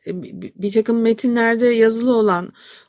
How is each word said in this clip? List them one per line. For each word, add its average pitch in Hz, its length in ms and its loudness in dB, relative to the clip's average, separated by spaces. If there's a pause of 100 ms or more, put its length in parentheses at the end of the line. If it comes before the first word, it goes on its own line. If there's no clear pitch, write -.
e, 180 160 -8
bi-, - 200 -16
bi-, - 140 -14
bir 196 160 -6
takım 226 300 0
metinlerde 233 640 0
yazılı 233 500 2
olan 190 360 0 (360)